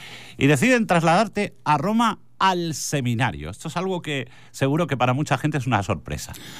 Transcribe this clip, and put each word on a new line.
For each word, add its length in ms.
y 80
deciden 400
trasladarte 680
a 120
Roma 400
al 340
seminario. 800
Esto 160
es 100
algo 240
que 260
seguro 380
que 100
para 160
mucha 240
gente 220
es 80
una 160
sorpresa. 500